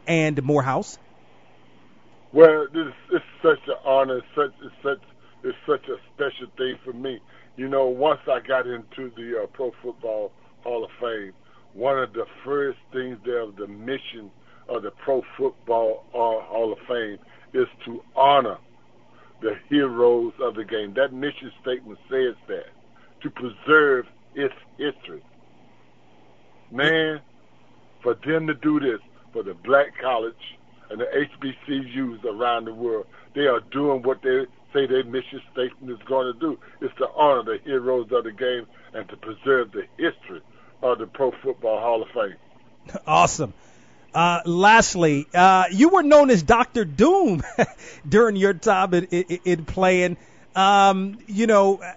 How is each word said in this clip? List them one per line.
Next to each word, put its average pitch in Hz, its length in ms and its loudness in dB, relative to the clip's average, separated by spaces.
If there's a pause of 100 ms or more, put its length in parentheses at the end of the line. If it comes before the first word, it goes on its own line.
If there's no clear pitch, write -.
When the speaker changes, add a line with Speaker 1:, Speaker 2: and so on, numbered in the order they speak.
Speaker 1:
and 156 380 0
Morehouse? 135 560 -2 (1300)
Speaker 2:
Well, 156 400 8
this, 151 220 -6 (180)
it's 175 140 -2 (160)
such 160 260 2
an 139 160 -6
honor, 135 360 2
it's - 160 -16
such, 143 180 -2 (100)
it's - 200 -20
such, 139 180 -4 (420)
it's 127 220 -10
such 151 220 -4
a 127 100 -8 (160)
special 127 420 -8
thing 127 300 -6
for 127 80 -12
me. 123 260 -10 (360)
You 131 120 -10
know, 135 200 0
once 135 400 0
I 127 120 -2
got 123 280 -4
into 123 480 -12
the, 117 260 -8
uh, 98 60 -8
Pro 123 340 -8
Football 110 500 -8 (300)
Hall 117 220 -6
of - 160 -12
Fame, 107 340 -8 (400)
one 131 240 -2
of 120 160 -4
the 113 120 -6 (180)
first 139 340 -4 (160)
things 127 320 -8
there, 120 220 -4
the 101 200 -14
mission 110 600 -12 (400)
of 104 140 -8
the 101 80 -10
Pro 131 320 -2 (140)
Football, 113 760 -2
uh, 113 320 -2
Hall 110 260 -4
of - 160 -10
Fame 110 300 -6 (360)
is 127 140 0 (180)
to 117 180 -14 (120)
honor 135 420 4 (840)
the 110 160 -4 (120)
heroes 120 720 2
of 123 140 -4
the 107 120 -10
game. 104 280 -8
That 131 200 0
mission 131 380 -10 (100)
statement 127 360 -8 (120)
says 127 260 -2 (120)
that, 95 200 -10 (540)
to 151 100 -10
preserve 131 760 2 (300)
its 139 180 -4 (240)
history. 92 460 -10 (1500)
Man, 156 500 0 (840)
for 120 100 0
them 160 340 -2
to 156 60 -2
do 151 260 0
this, 123 200 -2 (340)
for 117 80 -6
the 98 140 -10
black 139 440 0
college 117 360 -4 (560)
and 110 100 -8
the 123 60 -4 (100)
H 143 140 -2 (100)
B 135 120 -8 (120)
C 139 140 -4
Us 123 440 -8
around 117 420 -2
the 113 80 -12
world, 113 340 -6 (260)
they 143 140 0
are 117 140 0
doing 135 420 -4
what 131 180 -2
they 131 240 0 (280)
say 139 120 2
their 131 200 0
mission 127 360 -10 (120)
statement 127 380 -8
is 104 160 -14
gonna 127 260 -2
do. 143 260 -6 (220)
It's 131 160 -8
to - 180 -4
honor 143 280 2
the 107 200 -6
heroes 127 480 -4
of 120 140 -2
the 113 80 -12
game 123 340 -6 (260)
and 107 140 -12
to 104 80 -18
preserve 113 560 -2
the 98 140 -10 (120)
history 117 440 -8 (420)
of 120 160 0
the 110 80 -8
Pro 131 240 -2
Football 113 480 -4
Hall 113 220 0
of - 80 -10
Fame. - 960 -10
Speaker 1:
Awesome. 156 460 2 (600)
Uh, 170 320 0
lastly, 175 880 4
uh, 185 380 6
you 240 180 6
were 370 140 4
known 294 260 8
as 185 140 4
Doctor 233 420 2
Doom 208 580 2 (320)
<laughs> - 320 -18
during 214 280 4
your 196 180 2
time 190 400 0
in, 175 120 2
in, 175 400 -4
in 170 200 -2
playing. 180 520 0 (380)
Um, 196 720 2
you 214 180 -2
know, 196 340 4 (180)